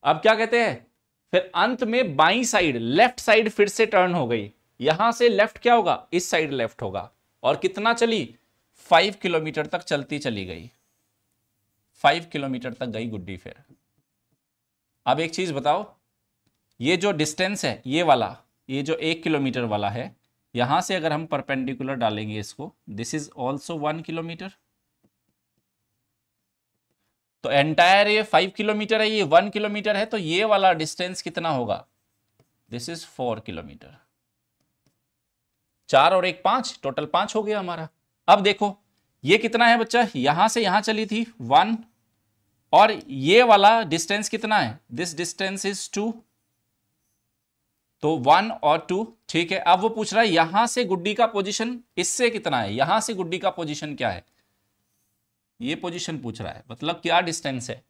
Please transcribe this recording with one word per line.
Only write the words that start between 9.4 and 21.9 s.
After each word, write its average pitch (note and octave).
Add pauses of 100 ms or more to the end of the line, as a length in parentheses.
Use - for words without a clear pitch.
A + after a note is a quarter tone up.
तक E3+
चलती C#3+
चली A2
गई, E2+ (1300)
फ़ाइव E3
किलोमीटर C3
तक C3
गई A2+
गुड्डी। F#2+
फिर - (1400)
अब C3
एक E3
चीज F3+
बताओ, D3 (960)
ये D3
जो G3+
डिस्टेंस F3
है, A#2+
ये D3+
वाला, B2 (340)
ये C3+
जो D3+
एक E3
किलोमीटर C3+
वाला G#2
है, A#2+ (400)
यहां C3
से F#3+
अगर D#3+
हम D#3+
परपेंडिकुलर C3+